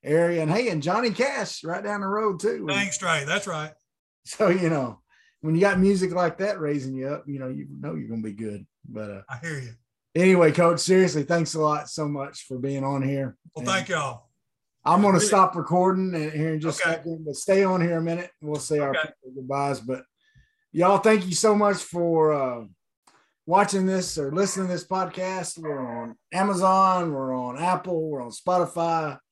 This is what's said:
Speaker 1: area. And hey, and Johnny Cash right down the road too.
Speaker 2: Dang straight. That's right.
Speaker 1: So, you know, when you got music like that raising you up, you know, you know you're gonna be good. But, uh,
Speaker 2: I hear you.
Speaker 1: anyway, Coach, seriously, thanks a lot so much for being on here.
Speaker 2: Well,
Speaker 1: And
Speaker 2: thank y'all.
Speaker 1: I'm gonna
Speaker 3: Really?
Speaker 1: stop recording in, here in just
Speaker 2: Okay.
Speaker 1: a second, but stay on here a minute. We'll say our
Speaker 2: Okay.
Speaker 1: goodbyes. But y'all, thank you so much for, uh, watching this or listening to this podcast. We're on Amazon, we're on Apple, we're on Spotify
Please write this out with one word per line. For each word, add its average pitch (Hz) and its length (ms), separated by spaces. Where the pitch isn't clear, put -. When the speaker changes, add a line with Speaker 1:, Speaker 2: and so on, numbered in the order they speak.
Speaker 1:
area. 165 400
And 156 80
hey, 233 180
and 160 140
Johnny 214 260
Cash 247 540
right 180 200
down 208 180
the 196 60
road 202 320
too. 220 280
Speaker 2:
Dang 196 240
straight. 165 340
That's 196 220
right. 156 260
Speaker 1:
So, 208 220
you 175 200
know, 127 320
when 156 140
you 170 60
got 190 180
music 185 320
like 170 280
that 196 200
raising 143 360
you 131 120
up, 147 200
you 139 120
know, 131 80
you 135 200
know 147 160
you're 127 140
gonna 113 120
be 110 120
good. 104 320
But, 107 240
uh, 98 180
Speaker 2:
I - 80
hear 151 220
you. 120 120
Speaker 1:
anyway, 175 360
Coach, 131 280
seriously, 170 440
thanks 170 320
a 160 40
lot 151 300
so 156 180
much 143 400
for 131 120
being 139 240
on 135 180
here. 135 340
Speaker 2:
Well, - 60
Speaker 1:
And 123 60
Speaker 2:
thank 190 220
y'all. 143 400
Speaker 1:
I'm 175 180
gonna 202 140
Speaker 3:
Really? 175 120
Speaker 1:
stop 190 280
recording 185 580
in, 156 180
here 156 220
in 156 60
just 156 220
Speaker 2:
Okay. 170 100
Speaker 1:
a - 60
second, 160 280
but 143 100
stay 196 280
on 185 180
here 170 160
a 165 40
minute. 165 280
We'll 151 180
say 156 200
our 139 160
Speaker 2:
Okay. 156 140
Speaker 1:
goodbyes. 139 440
But 127 260
y'all, 185 280
thank 208 260
you 185 80
so 208 220
much 202 220
for, 165 560
uh, 127 320
watching 196 380
this 185 320
or 139 140
listening 190 360
to 180 60
this 170 140
podcast. 185 720
We're 147 200
on 120 380
Amazon, 185 800
we're 135 220
on 127 240
Apple, 175 500
we're 135 140
on 120 80
Spotify 165 880